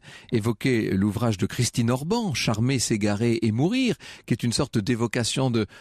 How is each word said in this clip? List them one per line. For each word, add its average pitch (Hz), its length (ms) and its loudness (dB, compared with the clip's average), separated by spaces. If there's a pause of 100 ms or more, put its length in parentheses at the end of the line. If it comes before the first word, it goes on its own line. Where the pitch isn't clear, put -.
(320)
évoquer 113 600 0
l'ouvrage 101 480 0
de 98 80 0
Christine 117 420 0
Orban, 160 460 -2
Charmer, 123 420 0
s'égarer 110 640 0
et 113 100 2
mourir, 202 440 2 (320)
qui 123 80 2
est - 80 -6
une 117 100 0
sorte - 240 -2
d'évocation 117 720 0
de, 113 160 2 (160)